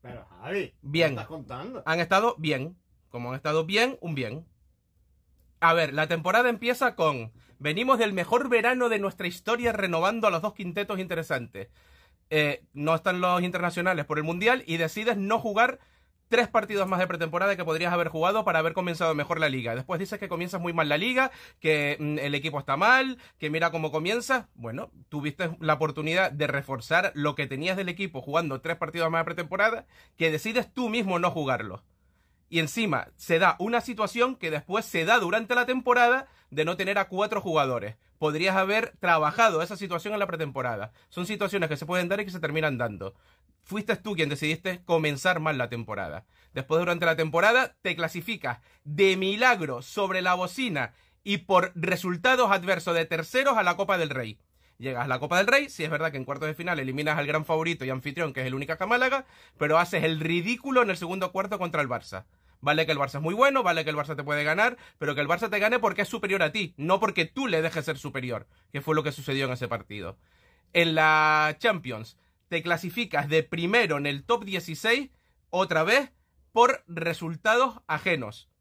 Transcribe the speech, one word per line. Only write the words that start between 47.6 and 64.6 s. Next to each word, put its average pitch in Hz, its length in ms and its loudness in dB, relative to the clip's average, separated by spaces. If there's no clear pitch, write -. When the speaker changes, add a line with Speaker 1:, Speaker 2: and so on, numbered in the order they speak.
Speaker 2:
te 180 160 -4
clasificas 165 640 -6
de 185 320 4
milagro 190 640 2
sobre 185 400 -2
la 180 140 2
bocina 180 580 -4
y 202 180 -2
por 180 360 4
resultados 185 760 2
adversos 180 460 0
de 165 100 2
terceros 233 520 0
a 208 60 2
la 175 120 2
Copa 190 220 0
del 156 120 0
Rey. 120 300 -6
Llegas 123 260 -6
a 139 60 -4
la 127 100 0
Copa 165 180 0
del 202 100 4
Rey, 277 220 4
sí - 140 -8
es 156 60 -4
verdad 160 220 -2
que 139 60 -8
en 131 60 -6
cuartos 139 240 -6
de 156 60 -4
final 170 260 -4
eliminas 147 380 -2
al 143 100 -2
gran 151 180 0
favorito 160 380 -2
y 131 60 -4
anfitrión, 135 420 -4
que 131 100 -6
es 131 60 -4
el 127 80 -4
Unicaja 156 300 -4
Málaga, 254 400 2
pero 151 220 4
haces 170 240 0
el 160 180 0
ridículo 226 600 0
en 208 100 2
el 170 60 -2
segundo 180 360 -4
cuarto 196 260 -4
contra 170 220 -2
el 131 80 -2
Barça. 110 360 -8
Vale 151 240 2
que 156 60 -2
el 147 80 2
Barça 139 160 -2
es 147 60 -6
muy 165 120 -2
bueno, 269 300 4
vale 165 200 0
que 156 60 -4
el 151 80 -4
Barça 147 180 -4
te 139 80 -8
puede 147 200 0
ganar, 208 340 2